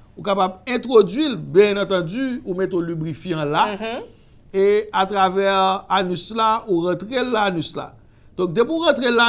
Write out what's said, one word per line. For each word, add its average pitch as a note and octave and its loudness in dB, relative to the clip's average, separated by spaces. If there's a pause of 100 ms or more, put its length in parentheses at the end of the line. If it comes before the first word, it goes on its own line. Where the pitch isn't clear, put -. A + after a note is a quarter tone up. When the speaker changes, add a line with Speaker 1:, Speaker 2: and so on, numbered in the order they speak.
(160)
Speaker 1:
Ou E3 -14
kapab G3 0
entwodui B3 2
l, A3+ -4
byennantandi, G3 2
ou F#3 -6
mete F#3+ -2
w E3+ 0
librifyan E3 -6
la. F#3+ 2
Speaker 2:
Mhm, A3+ -8 (500)
Speaker 1:
e G3 4 (320)
atravè G3 2 (420)
anus F#3 -2
la, A3 0
ou F3 0
rantre F#3+ -2
l B3+ -2
la G#3+ 0
anus D#3+ -6
la. C3+ -10 (480)
Donk, F3+ -2
depi A#3+ 2
w E4 -2
rantre B3 2
l A#3+ 2
la A#3 4